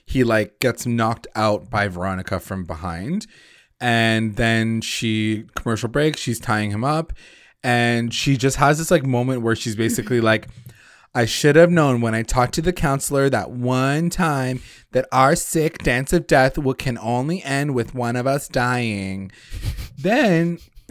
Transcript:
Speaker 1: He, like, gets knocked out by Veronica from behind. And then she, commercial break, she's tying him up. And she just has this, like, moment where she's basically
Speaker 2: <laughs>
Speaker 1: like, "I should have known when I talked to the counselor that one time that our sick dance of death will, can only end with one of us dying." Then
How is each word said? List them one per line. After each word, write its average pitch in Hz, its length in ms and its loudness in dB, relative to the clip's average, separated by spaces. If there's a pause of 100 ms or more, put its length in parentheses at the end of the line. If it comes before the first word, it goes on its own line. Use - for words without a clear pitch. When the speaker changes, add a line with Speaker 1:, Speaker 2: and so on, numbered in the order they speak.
Speaker 1:
He, 131 180 2
like, 110 360 0
gets 120 280 -2
knocked 113 480 -2
out 107 340 0
by 104 200 0
Veronica 92 500 -6
from 95 240 -8
behind. 87 640 -8 (520)
And 113 580 0
then 113 440 0
she, 110 600 -2 (120)
commercial 117 340 -4
break, 147 280 0
she's - 220 -4
tying 107 320 -2
him 107 120 -4
up. 156 300 -2 (500)
And 120 500 2
she 139 240 0
just 131 200 0
has 143 220 4
this, 165 100 -4
like, 156 160 2
moment 127 380 0
where 113 120 2
she's 110 200 -4
basically 117 460 0
Speaker 2:
<laughs> 110 100 4
Speaker 1:
like, 110 160 0 (680)
"I 120 120 2
should 147 320 4
have 170 120 10
known 143 320 4
when 113 140 0
I 113 80 -2
talked 120 320 0
to 165 80 -2
the 180 100 0
counselor 139 560 0
that 101 220 -2
one 131 580 0
time 135 520 -2 (320)
that 127 180 2
our 131 240 6
sick - 440 -2
dance 131 340 0
of 175 120 2
death 135 320 4
will, 135 160 0
can 127 260 -4
only 123 440 -2
end 139 320 -2
with 120 180 -2
one 120 220 -4
of 123 100 -2
us 139 220 -2
dying." 104 840 -2 (680)
Then 170 580 2 (340)